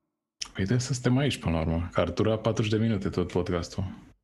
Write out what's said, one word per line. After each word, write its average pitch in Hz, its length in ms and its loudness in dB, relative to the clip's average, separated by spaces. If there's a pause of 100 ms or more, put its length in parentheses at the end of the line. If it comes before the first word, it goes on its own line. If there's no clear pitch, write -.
(520)
Păi 95 120 -2
de 117 140 2
să 123 140 -2
suntem 127 240 2
aici, 135 220 2
până 87 160 0
la 80 60 0
urmă, 82 320 0
că - 80 2
ar 87 100 0
dura 107 280 2
patruzeci 110 340 0
de 110 60 2
minute 107 300 0
tot 85 240 -2
podcastul. 90 520 -2 (400)